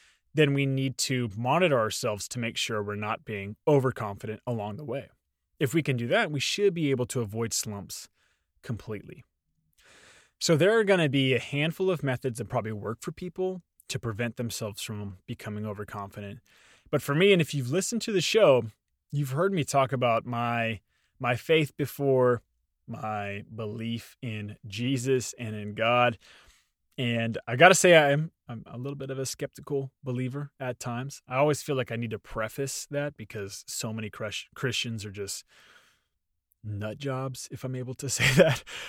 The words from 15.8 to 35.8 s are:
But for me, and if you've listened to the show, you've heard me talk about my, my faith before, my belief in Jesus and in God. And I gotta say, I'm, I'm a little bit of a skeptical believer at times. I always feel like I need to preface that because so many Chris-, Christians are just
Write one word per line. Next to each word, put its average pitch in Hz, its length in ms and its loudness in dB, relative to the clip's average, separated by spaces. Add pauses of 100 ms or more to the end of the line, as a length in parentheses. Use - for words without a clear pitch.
But 143 120 0
for 143 120 -2
me, 196 180 6
and 180 80 8
if 151 140 -2
you've 127 160 -4
listened 196 320 -2
to 233 100 -4
the 190 80 2
show, 147 440 6 (480)
you've 143 180 -2
heard 175 220 0
me 175 100 0
talk 135 300 2
about 120 340 2
my, 117 540 -2 (400)
my 123 160 0
faith 160 400 2
before, 127 640 2 (440)
my 104 580 -6 (100)
belief 113 680 -8
in 107 360 -8 (100)
Jesus 123 720 0
and 113 160 -8
in 104 200 -8
God. 120 440 4 (800)
And 117 420 -2 (100)
I 120 80 -2
gotta 175 180 12
say, 175 220 8
I'm, 151 340 6 (180)
I'm 117 180 -12
a - 120 -14
little 139 180 -8
bit 135 140 -10
of 135 80 -6
a 135 80 -4
skeptical 139 640 -6 (120)
believer 127 480 -4 (100)
at 139 180 -4
times. 127 500 -8
I 127 80 -4
always 147 260 4
feel 143 140 -4
like 127 140 -2
I 117 60 -4
need 117 140 -4
to 107 80 -4
preface - 720 -6
that 143 260 -6
because 101 500 -10
so - 260 -6
many 110 180 -8
Chris-, - 440 -8
Christians 117 500 -4
are 107 60 -10
just 98 340 -8 (1200)